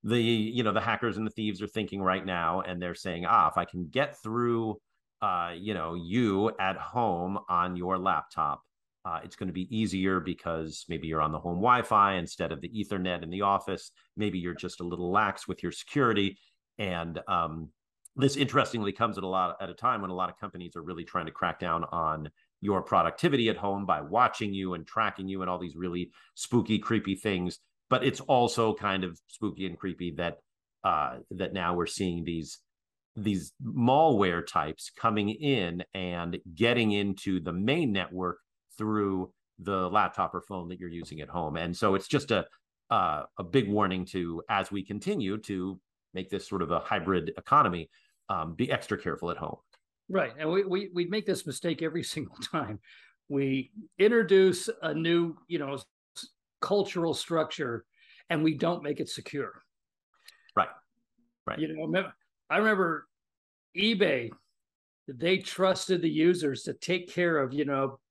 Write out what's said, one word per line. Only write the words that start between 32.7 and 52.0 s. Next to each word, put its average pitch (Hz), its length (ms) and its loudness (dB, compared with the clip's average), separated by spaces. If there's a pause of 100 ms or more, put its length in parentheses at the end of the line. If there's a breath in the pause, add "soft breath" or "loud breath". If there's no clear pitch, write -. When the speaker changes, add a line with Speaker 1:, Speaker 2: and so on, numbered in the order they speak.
Speaker 1:
these 98 380 -2 (100)
malware 117 840 4
types 78 500 -4
coming 107 340 2
in 104 540 0 (100)
and 87 440 -4 (160)
getting 113 380 4
into 101 480 0
the 85 140 -4
main 120 400 0
network 90 460 -2 (380)
through 101 540 0 (280)
the 92 300 0
laptop 92 460 0
or 87 60 -4
phone 90 260 -8
that 90 120 -10
you're 90 100 -10
using 80 320 -12
at - 80 -12
home. 80 260 -4
And 85 200 -4
so 98 200 2
it's 95 140 -2
just - 220 0
a, 90 140 2 (440 soft breath)
uh, 85 340 0 (140)
a 101 60 -8
big 98 260 2
warning 95 380 2
to, 85 420 -4
as 98 200 2
we 98 140 -6
continue 110 600 -4
to 95 360 -6 (340)
make 92 160 -8
this - 180 -6
sort 98 140 -2
of 82 100 0
a 85 80 2
hybrid 90 580 0
economy, 92 520 2 (380 soft breath)
um, 85 260 -4
be 120 160 -2
extra 117 280 -2
careful 85 340 -4
at - 60 -6
home. - 200 -8 (520)
Speaker 2:
Right. 156 280 -2
And 156 140 -2
we, 196 140 2
we, 190 280 -2
we 175 120 0
make 202 200 -4
this 170 220 -2
mistake 156 340 -4
every 160 220 -4